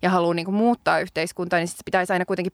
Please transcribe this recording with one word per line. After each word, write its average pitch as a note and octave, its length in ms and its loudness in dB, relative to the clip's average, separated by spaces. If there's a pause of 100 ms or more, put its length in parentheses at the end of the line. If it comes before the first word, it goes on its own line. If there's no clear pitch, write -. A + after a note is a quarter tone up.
ja F3+ 80 2
haluaa E3+ 240 2
niinku E3+ 180 -4
muuttaa G#3 480 2
yhteiskuntaa, F3 580 -2
niin E3+ 100 -2
sit - 80 -12
se - 80 -18
pitäisi F#3 280 0
aina F3+ 120 2
kuitenkin F#3 300 -4